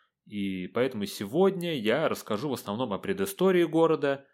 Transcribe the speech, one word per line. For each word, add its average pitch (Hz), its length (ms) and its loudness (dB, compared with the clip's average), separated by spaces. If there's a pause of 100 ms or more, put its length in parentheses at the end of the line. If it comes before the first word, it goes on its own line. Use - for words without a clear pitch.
(260)
и 95 420 -4
поэтому 117 380 -2
сегодня 170 720 0
я 123 300 2
расскажу 110 420 -4
в 131 40 -4
основном 107 400 -4
о 92 60 -4
предыстории 170 680 2
города 156 680 2